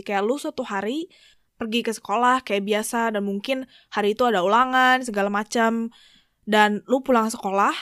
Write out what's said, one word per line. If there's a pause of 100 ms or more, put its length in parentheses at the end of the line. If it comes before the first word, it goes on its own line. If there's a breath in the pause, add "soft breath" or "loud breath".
Kayak
lu
suatu
hari (480 soft breath)
pergi
ke
sekolah
kayak
biasa
dan
mungkin (240 soft breath)
hari
itu
ada
ulangan
segala
macam, (560 soft breath)
dan
lu
pulang
sekolah